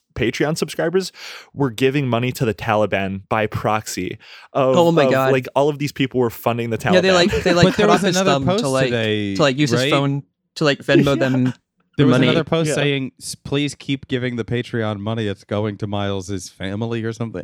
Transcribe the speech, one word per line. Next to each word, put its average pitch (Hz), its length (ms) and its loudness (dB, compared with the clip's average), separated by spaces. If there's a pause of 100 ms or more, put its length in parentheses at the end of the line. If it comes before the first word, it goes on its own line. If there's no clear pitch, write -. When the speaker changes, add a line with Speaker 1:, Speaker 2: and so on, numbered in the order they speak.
(160)
Speaker 1:
Patreon 147 420 -2
subscribers 170 540 -4 (420)
were 135 160 -2
giving 131 380 0
money 120 240 0
to 123 140 -4
the 110 100 0
Taliban 98 720 -2
by 110 180 0
proxy. 107 680 -4 (360)
Of, 131 240 2
Speaker 2:
Oh 170 160 6
my 156 100 4
Speaker 1:
of, 131 80 4
Speaker 2:
God. 131 220 2
Speaker 1:
like, 131 220 0
all 143 140 2
of 143 80 -2
these 143 140 -4
people 127 300 -2
were 120 100 2
funding 117 400 -2
the 110 80 -2
Taliban. 120 140 0
Speaker 2:
Yeah, 185 80 6
they, 190 100 4
like, 175 200 4 (120)
they, 180 100 2
like, 175 120 6
Speaker 3:
But 190 120 4
there 208 80 4
Speaker 2:
cut - 60 6
Speaker 3:
was 175 100 4
Speaker 2:
off 190 60 0
his 180 80 2
Speaker 3:
another 185 160 2
Speaker 2:
thumb 139 140 2
Speaker 3:
post 196 180 0
Speaker 2:
to, 135 60 0
like, 131 180 2
Speaker 3:
today, 107 480 -2
Speaker 2:
to, 127 80 0
like, 135 160 2
use 147 120 2
his 120 100 2
Speaker 3:
right? 139 100 0
Speaker 2:
phone 139 320 0 (320)
to, - 80 -4
like, 139 160 2
Venmo 139 260 4
Speaker 1:
<laughs> 139 140 2
Yeah. 135 100 0
Speaker 2:
them 127 240 0 (440)
Speaker 3:
There 143 80 4
Speaker 2:
the 131 60 6
Speaker 3:
was 123 80 4
Speaker 2:
money. 127 80 4
Speaker 3:
another 160 160 2
post 165 260 0
Speaker 1:
Yeah. 139 60 0
Speaker 3:
saying, 139 440 0
"S-, - 140 -12
please 143 400 -4
keep - 340 -6
giving 123 280 -4
the 113 100 -4
Patreon 117 540 -4
money. 110 260 -4
It's 101 180 -6
going 104 340 -4
to 110 100 -6
Miles's 98 600 -4
family," 110 560 -6
or 113 80 -6
something. 110 320 -10